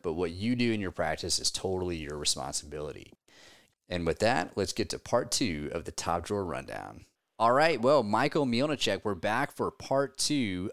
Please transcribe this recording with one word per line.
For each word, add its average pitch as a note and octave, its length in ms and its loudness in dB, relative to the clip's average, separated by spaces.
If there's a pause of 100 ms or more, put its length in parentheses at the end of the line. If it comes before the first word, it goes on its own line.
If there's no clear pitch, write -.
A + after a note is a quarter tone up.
but E2+ 120 -2
what E2+ 160 0
you G#2+ 260 0
do A#2+ 160 2
in G#2+ 80 0
your F#2 100 -4
practice D#2+ 480 -2
is - 120 0
totally F#2 480 -2
your D2 180 -8
responsibility. C#2+ 960 -6 (800)
And F2 160 0
with D#2+ 140 0
that, C3 360 2
let's G2 160 0
get G2+ 160 -2
to - 100 -6
part - 320 -2
two D2+ 440 -2
of E2+ 100 -4
the - 80 -10
Top F2 320 -2
Drawer G2+ 220 -2
Rundown. A1 580 -10 (340)
All A2+ 140 6
right, C#3+ 300 4
well, C3+ 200 6
Michael B2+ 440 2
Mielnicek, A#2+ 580 0
we're G#2 100 0
back G#2+ 380 -2
for - 180 -2
part - 460 0
two G#2 560 0